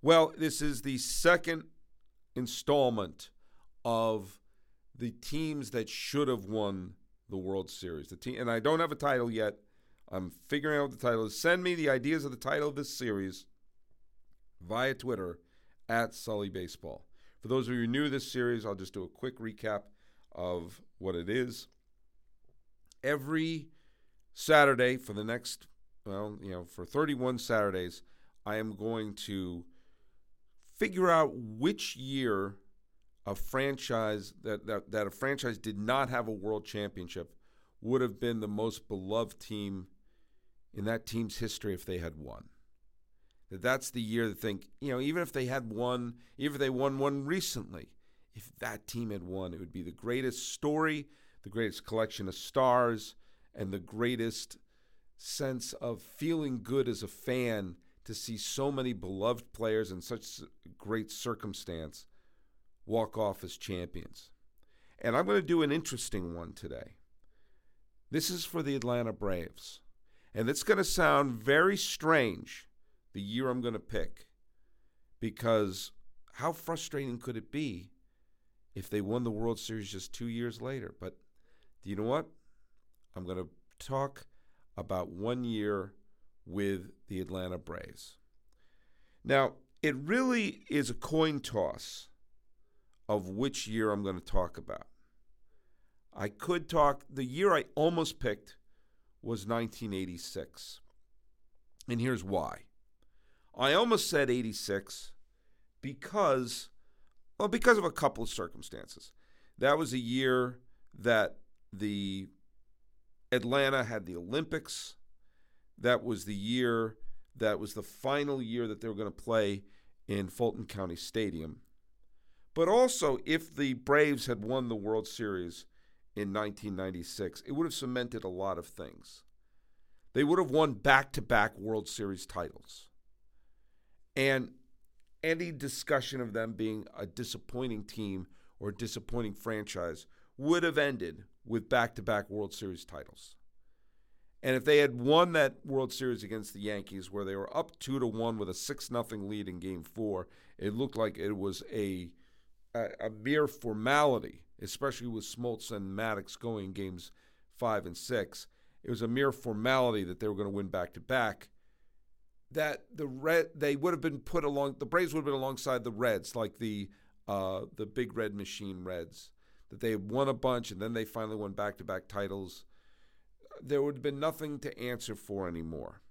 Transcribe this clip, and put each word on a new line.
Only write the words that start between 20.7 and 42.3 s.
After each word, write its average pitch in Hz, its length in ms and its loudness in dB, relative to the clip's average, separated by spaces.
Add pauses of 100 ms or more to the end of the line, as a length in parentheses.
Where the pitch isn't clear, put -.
what 90 180 -2
it 87 140 -4
is. 123 380 -2 (1300)
Every 151 680 0 (680)
Saturday 131 640 8
for 107 160 -8
the 104 100 -2
next, - 420 -6 (400)
well, 104 360 -6
you 98 80 -8
know, 90 140 -8
for 85 220 -12
thirty-one 127 520 0
Saturdays, 98 640 2 (440)
I 107 100 -2
am 110 180 -4
going 107 380 -4 (140)
to 90 400 -4 (1120)
figure 185 320 4
out 160 240 8
which 123 600 -2
year 120 600 0 (720)
a 98 80 -2
franchise 113 1000 0 (100)
that, 104 240 -4
that, 104 260 -4
that 107 140 0
a 98 40 -4
franchise 131 480 -2
did 101 200 -6
not 123 300 2
have 120 180 0
a 110 60 -2
world 104 320 -2
championship 95 680 -6 (480)
would 123 180 2
have 113 180 0
been 117 220 -2
the 107 80 -4
most 104 400 -4
beloved 101 500 -2
team 98 500 -6 (840)
in 101 140 -4
that 113 180 -2
team's 110 320 -4
history 104 380 -4
if 87 100 -8
they 92 140 -4
had 82 180 -6
won. 62 320 -14 (1040)